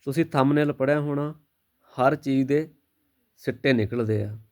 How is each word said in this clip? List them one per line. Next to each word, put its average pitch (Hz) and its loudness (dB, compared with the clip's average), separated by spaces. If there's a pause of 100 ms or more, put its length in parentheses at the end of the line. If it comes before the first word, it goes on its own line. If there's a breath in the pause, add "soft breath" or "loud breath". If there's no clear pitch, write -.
ਤੁਸੀਂ 143 0
ਥੰਬਨੇਲ 147 2
ਪੜ੍ਹਿਆ 143 0
ਹੋਣਾ, 147 -4 (560)
ਹਰ 135 2
ਚੀਜ਼ 135 0
ਦੇ 151 -2 (640)
ਸਿੱਟੇ 131 -2
ਨਿਕਲਦੇ 107 0
ਆ। 104 -10 (140)